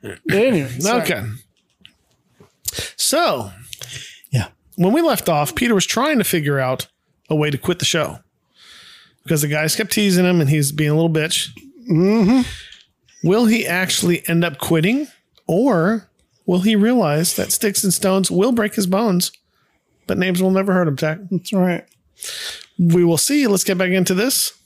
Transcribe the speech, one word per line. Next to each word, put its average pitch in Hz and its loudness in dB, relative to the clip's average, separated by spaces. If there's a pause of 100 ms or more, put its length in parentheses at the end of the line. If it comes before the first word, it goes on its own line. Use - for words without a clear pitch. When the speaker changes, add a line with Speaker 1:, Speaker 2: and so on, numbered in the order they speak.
Speaker 1:
But - -14 (140)
anyway, 196 2 (100)
sorry. 220 0
Speaker 2:
Okay. 123 -4 (1700)
So, 175 -2 (800)
Speaker 1:
Yeah. 117 0 (280)
Speaker 2:
when 185 2
we 320 2
left 277 0
off, 147 0
Peter 240 0
was 180 2
trying 285 0
to 196 0
figure 147 -2
out 131 -4 (420)
a 156 0
way 151 0
to 143 -4
quit 175 -4
the 143 -4
show - -2 (1040)
because 156 -2
the 151 -2
guys 151 -2
kept 220 -4
teasing 190 2
him 180 4
and 139 2
he's 147 2
being 147 0
a 151 2
little 165 2
bitch. 156 -2 (400)
Speaker 1:
Mm-hmm. 202 4 (840)
Speaker 2:
Will 214 4
he 226 2
actually 175 -2
end 170 2
up 160 -6
quitting, 202 0 (380)
or 208 2 (360)
will 180 2
he 220 4
realize 196 2
that - -4
sticks - -2
and 185 0
stones 190 0
will 190 2
break 214 -2
his 196 -2
bones, 190 0 (760)
but - -2
names 185 0
will 190 2
never 190 0
hurt 180 2
him, 143 0
Tech? 156 -4 (100)
Speaker 1:
That's - -6
right. 180 0 (960)
Speaker 2:
We 175 4
will 170 4
see. 285 0
Let's 196 2
get 190 0
back 180 0
into 185 2
this. 220 -2 (120)